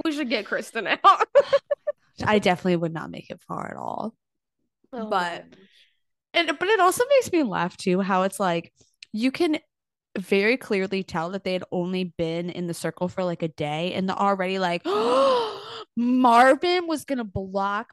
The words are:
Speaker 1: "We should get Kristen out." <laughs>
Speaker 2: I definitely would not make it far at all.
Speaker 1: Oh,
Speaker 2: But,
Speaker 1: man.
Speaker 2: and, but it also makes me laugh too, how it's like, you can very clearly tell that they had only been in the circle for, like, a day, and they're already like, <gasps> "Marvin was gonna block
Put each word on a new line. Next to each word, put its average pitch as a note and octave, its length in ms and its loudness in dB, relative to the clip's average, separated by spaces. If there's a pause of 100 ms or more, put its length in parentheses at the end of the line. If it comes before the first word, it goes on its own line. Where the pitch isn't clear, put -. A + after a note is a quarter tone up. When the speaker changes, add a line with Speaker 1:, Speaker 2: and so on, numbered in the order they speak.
Speaker 1:
"We D#4+ 80 -2
should C#4+ 180 -4
get G#3+ 160 -4
Kristen - 400 -6
out." - 180 -2
<laughs> - 1200 2
Speaker 2:
I G#3+ 140 4
definitely F3+ 380 2
would E3 180 -4
not D3 160 -10
make - 200 -14
it - 160 -14
far - 240 -8
at - 60 -12
all. B1 380 -8 (800)
Speaker 1:
Oh, A3+ 180 -8
Speaker 2:
But, F3 340 -2
Speaker 1:
man. F#3+ 240 -20 (680)
Speaker 2:
and, E4 240 0
but F4+ 100 -2
it G#4+ 120 4
also F#4 300 4
makes C5 200 4
me E4 120 2
laugh F3+ 340 -2
too, F#3 240 0
how F#3+ 220 2
it's G3 180 -2
like, E3+ 320 -2 (400)
you A#3 180 0
can D#4 280 0 (600)
very G3+ 380 2
clearly G3 460 -2
tell F3 280 -6
that G3 140 -8
they F#3 80 -2
had F3+ 180 -4
only F#3 340 -2
been E3+ 460 -4
in F3+ 160 -6
the E3+ 80 -6
circle E3+ 340 -6
for, F#3 140 -6
like, F3 200 -4
a E3 60 -2
day, D#3 440 -4
and F#3+ 160 -2
they're F#3+ 100 -4
already F#3+ 400 0
like, F3 280 0
<gasps> A4+ 1120 0
"Marvin B3+ 880 4
was D#4 180 -2
gonna B3 200 -4
block G3 680 -4